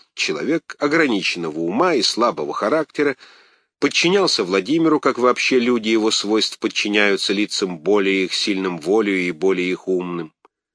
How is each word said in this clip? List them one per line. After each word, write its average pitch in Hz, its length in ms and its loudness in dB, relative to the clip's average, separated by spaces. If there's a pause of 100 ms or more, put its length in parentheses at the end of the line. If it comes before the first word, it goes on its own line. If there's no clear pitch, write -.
(140)
человек 101 680 -4
ограниченного 101 800 -2
ума 123 360 0
и 113 60 2
слабого 87 520 -2
характера, 143 640 -2 (640)
подчинялся 160 680 2
Владимиру, 151 560 2
как 135 160 0
вообще 123 420 2
люди 117 300 0
его 110 220 2
свойств 107 480 0
подчиняются 104 760 0
лицам 98 440 -2
более 98 460 2
их 90 100 -4
сильным 95 460 -2
волею 101 400 0
и 90 120 -2
более 90 380 0
их 90 200 -6
умным. 87 440 -4 (420)